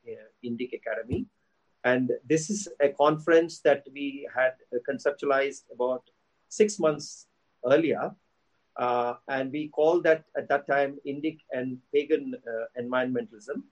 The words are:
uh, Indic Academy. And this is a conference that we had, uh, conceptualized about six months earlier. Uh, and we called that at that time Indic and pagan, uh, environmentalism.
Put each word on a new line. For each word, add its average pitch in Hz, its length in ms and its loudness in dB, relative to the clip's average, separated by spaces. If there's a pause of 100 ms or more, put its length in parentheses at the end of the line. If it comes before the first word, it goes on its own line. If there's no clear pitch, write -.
(100)
uh, 110 40 -10 (300)
Indic 120 300 -6
Academy. 113 520 -6 (580)
And 123 280 2 (160)
this 160 220 0
is 202 180 -6 (120)
a 143 100 6
conference 160 720 2
that 139 320 2
we 139 420 -10
had, 127 200 2 (200)
uh, 123 40 -2 (100)
conceptualized 139 840 -2
about 123 300 -2 (460)
six 208 300 2
months 156 480 -2 (380)
earlier. 147 500 2 (600)
Uh, 120 380 0 (140)
and 135 240 -4
we 151 160 -6
called 160 360 2
that 160 200 4 (140)
at 143 100 -8
that 139 180 0
time 139 400 0
Indic 147 340 -6 (120)
and 127 260 -6 (140)
pagan, 143 420 0 (140)
uh, 113 320 -6
environmentalism. 123 920 -4